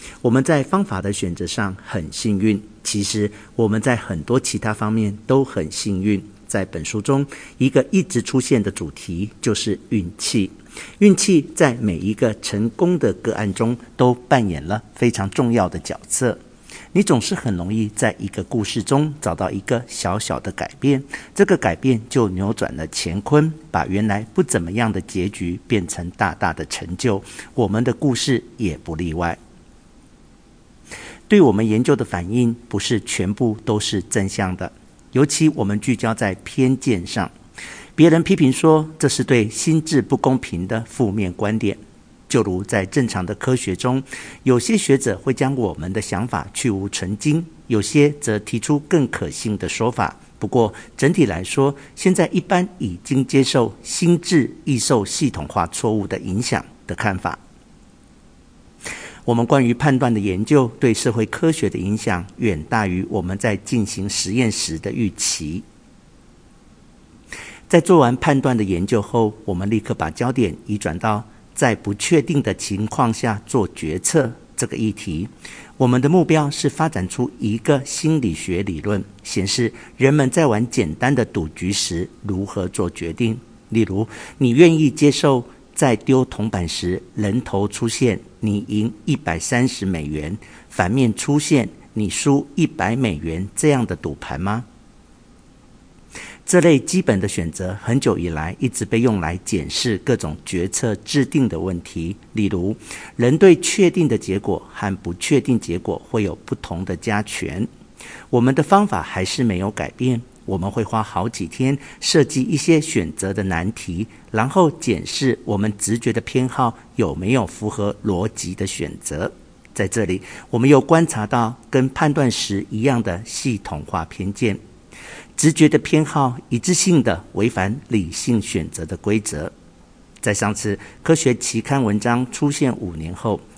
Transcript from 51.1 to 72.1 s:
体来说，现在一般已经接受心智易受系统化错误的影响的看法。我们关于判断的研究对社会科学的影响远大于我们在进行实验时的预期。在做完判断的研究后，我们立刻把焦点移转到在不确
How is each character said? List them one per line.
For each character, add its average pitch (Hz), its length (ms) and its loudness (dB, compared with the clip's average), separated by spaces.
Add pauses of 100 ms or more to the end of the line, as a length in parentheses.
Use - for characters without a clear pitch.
体 - 140 4
来 92 180 -2
说， 139 320 0 (200)
现 185 180 2
在 170 140 4
一 - 120 -2
般 180 380 0
已 92 260 -4
经 135 220 0
接 135 180 4
受 117 380 2
心 175 400 2
智 - 420 2
易 139 140 0
受 113 260 2
系 - 280 -2
统 - 160 -8
化 87 180 0
错 - 260 -2
误 107 140 0
的 - 140 -6
影 95 200 -4
响 - 240 -2 (220)
的 - 80 -8
看 98 240 -2
法。 - 220 -6 (1900)
我 120 80 2
们 117 100 4
关 131 220 4
于 120 80 4
判 135 240 2
断 123 160 2
的 107 60 2
研 98 260 -2
究 131 340 4
对 120 140 4
社 - 180 0
会 110 140 0
科 160 260 0
学 131 160 -2
的 90 120 -4
影 101 180 -2
响 92 260 -2 (140)
远 92 320 -2
大 110 160 0
于 92 240 -2
我 98 140 -2
们 92 160 -4
在 104 180 0
进 110 260 -2
行 95 240 -6
实 95 260 -4
验 117 180 2
时 80 260 -6
的 101 140 -8
预 110 260 -2
期。 80 460 -6 (2000)
在 170 140 6
做 180 160 6
完 127 180 6
判 139 240 2
断 127 160 2
的 110 80 2
研 95 220 0
究 110 160 2
后， 107 320 0 (120)
我 104 100 -4
们 95 120 -4
立 107 120 2
刻 104 160 -4
把 80 160 -4
焦 123 200 -2
点 101 240 0 (120)
移 104 100 -2
转 87 200 -4
到 107 300 -2 (260)
在 120 220 2
不 - 180 -4
确 151 280 2